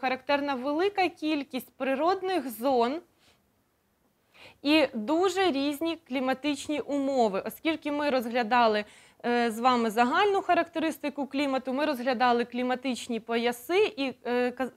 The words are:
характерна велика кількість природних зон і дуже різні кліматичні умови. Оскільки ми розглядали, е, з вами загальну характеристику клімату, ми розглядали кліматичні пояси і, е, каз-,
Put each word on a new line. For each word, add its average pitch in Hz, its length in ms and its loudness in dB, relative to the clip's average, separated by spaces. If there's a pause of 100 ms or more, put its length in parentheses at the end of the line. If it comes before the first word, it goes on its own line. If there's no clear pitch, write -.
характерна 277 540 -2
велика 330 540 0
кількість 302 680 -6
природних 311 720 0
зон 247 520 0 (1600)
і 302 320 4
дуже 349 580 0
різні 294 460 -2 (100)
кліматичні 269 720 -4
умови. 262 640 0
Оскільки 311 460 -4
ми 294 180 -2
розглядали, 233 760 2 (400)
е, 240 260 0
з 220 80 -6
вами 240 300 2
загальну 339 520 2
характеристику 320 840 -2
клімату, 269 460 -2
ми 285 120 0
розглядали 240 600 2
кліматичні 247 720 -4
пояси 240 800 0
і, 262 160 -4 (120)
е, 247 260 0
каз-, 247 260 -6